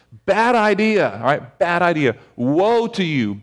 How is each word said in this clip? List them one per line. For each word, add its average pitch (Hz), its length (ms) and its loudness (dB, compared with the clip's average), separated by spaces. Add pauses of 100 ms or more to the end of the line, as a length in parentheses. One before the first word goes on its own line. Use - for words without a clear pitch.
(240)
Bad 226 300 0
idea, 208 640 0
all 117 80 -6
right? 139 320 -2
Bad 175 240 0
idea. 156 340 0 (200)
Woe 190 500 2
to 202 180 -4
you. 113 380 -2